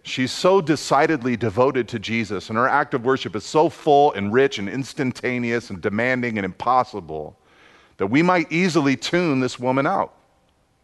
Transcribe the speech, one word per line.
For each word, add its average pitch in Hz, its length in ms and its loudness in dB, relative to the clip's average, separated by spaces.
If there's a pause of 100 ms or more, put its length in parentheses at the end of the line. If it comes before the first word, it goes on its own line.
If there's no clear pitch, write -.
She's 127 300 -4
so 190 280 4
decidedly 143 760 0
devoted 120 520 0
to 117 120 -8
Jesus, 101 480 -6
and 110 100 -4
her 127 100 4
act 143 260 0
of 120 100 -4
worship 127 320 0
is 101 80 -8
so 160 240 2
full 143 440 4
and 101 200 -2
rich 135 260 4
and 101 100 -6
instantaneous 120 1000 -4
and 95 100 -12
demanding 117 560 -2
and 98 80 -2
impossible 92 920 -2 (600)
that 101 100 -2
we 139 140 4
might 175 280 2
easily 151 460 2
tune 165 440 0
this 127 180 -4
woman 131 280 0
out. - 280 -2 (680)